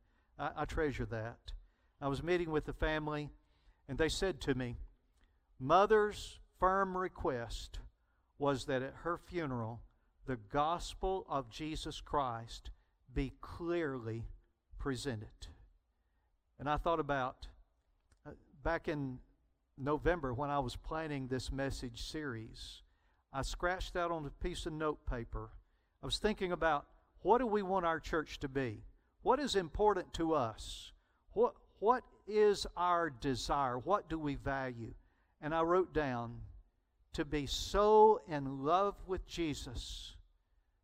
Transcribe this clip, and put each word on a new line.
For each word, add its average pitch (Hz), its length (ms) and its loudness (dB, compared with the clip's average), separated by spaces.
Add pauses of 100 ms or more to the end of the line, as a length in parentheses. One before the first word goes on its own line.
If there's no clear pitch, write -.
(400)
I, 147 160 -4
I 151 100 -2
treasure 123 420 -2
that. 113 440 -8 (480)
I 143 80 -4
was 139 160 -2
meeting 175 260 2
with 151 140 2
the 156 100 -6
family, 151 560 -2 (600)
and 131 80 -4
they 160 100 4
said 180 340 0
to 139 140 2
me, 123 220 -4 (800)
"Mother's 202 800 4 (180)
firm 185 400 4
request 139 800 -4 (580)
was 123 280 0
that 135 160 0
at 135 120 -8 (100)
her 170 140 -2
funeral, 127 640 -4 (440)
the 127 120 -2
gospel 160 920 -2
of 139 220 -2
Jesus 156 500 -8
Christ 120 720 -4 (420)
be 135 280 -2
clearly 135 840 -4 (540)
presented." 120 680 -4 (1080)
And 131 120 -4
I 151 80 2
thought 165 220 2
about, 139 480 -2 (800)
uh, 147 60 -12 (320)
back 160 240 -2
in 139 320 -2 (580)
November, 143 560 0
when 143 160 -2
I 143 100 2
was 123 160 -2
planning 151 520 -4
this 127 240 -2
message 135 520 -4
series, 120 800 -8 (480)
I 135 100 -4
scratched 180 540 -2
out 175 160 2
on 160 140 -2
a - 180 -8
piece 175 220 -4
of 165 80 -2
note 151 320 -2
paper. 117 440 -6 (520)
I - 40 -10
was 131 140 -4
thinking 202 320 0
about, 160 340 2 (360)
what 214 180 6
do 254 80 2
we 208 140 2
want 185 240 0
our 165 140 2
church 151 400 -2
to 147 80 -4
be? 127 360 -2 (380)
What 247 180 4
is 262 160 -2
important 185 580 2
to 165 200 0
us? - 580 -2 (400)
What, 220 220 2 (260)
what 226 240 4 (240)
is 208 400 6 (100)
our 170 320 4
desire? 131 720 0
What 175 300 0
do 165 100 -4
we 147 160 -2
value? 127 580 -4 (480)
And 156 140 -2
I 165 60 4
wrote 170 320 4
down, 123 420 0 (800)
to 160 120 0
be 147 200 0
so 214 840 8
in 139 360 -4
love 190 320 4 (100)
with 180 220 -4
Jesus - 880 -6 (680)